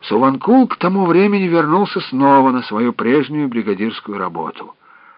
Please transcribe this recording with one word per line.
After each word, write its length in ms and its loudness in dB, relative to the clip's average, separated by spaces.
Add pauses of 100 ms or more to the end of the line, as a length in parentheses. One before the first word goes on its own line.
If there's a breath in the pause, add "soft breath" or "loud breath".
Суванкул 680 2
к 100 -8
тому 300 0
времени 400 2
вернулся 540 0
снова 500 2
на 120 -2
свою 300 -2
прежнюю 560 -2
бригадирскую 720 -6
работу. 560 -10 (440 soft breath)